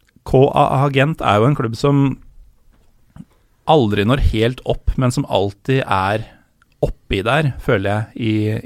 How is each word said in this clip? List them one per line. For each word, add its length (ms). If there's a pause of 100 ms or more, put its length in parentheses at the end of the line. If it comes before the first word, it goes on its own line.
(260)
K 280
A 320
A 40
Gent 320
er 180
jo 60
en 100
klubb 220
som 400 (1500)
aldri 360
når 160 (120)
helt 340
opp, 320
men 140
som 180
alltid 580
er 380 (560)
oppi 420
der, 360
føler 560
jeg, 500